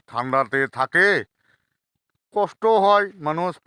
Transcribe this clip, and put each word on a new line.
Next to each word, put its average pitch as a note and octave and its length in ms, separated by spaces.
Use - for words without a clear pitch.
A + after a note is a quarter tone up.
ঠান্ডাতে C3 480
থাকে, E3 280
কষ্ট G3+ 280
হয়, G3+ 220
মানুষ E3 240